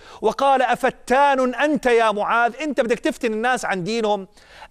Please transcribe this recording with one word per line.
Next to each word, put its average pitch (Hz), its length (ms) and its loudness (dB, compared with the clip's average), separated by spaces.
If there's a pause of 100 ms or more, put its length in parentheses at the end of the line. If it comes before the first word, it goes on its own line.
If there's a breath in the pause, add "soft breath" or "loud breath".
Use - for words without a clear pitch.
(220 loud breath)
وقال: 262 400 2
"أفتان 254 920 0
أنت 277 300 0
يا 226 260 4
معاذ؟ 214 500 0
أنت 285 200 -4
بدك 233 180 0
تفتن 240 340 -2
الناس 226 320 -2
عن 185 180 -4
دينهم؟ 208 440 -2 (440 loud breath)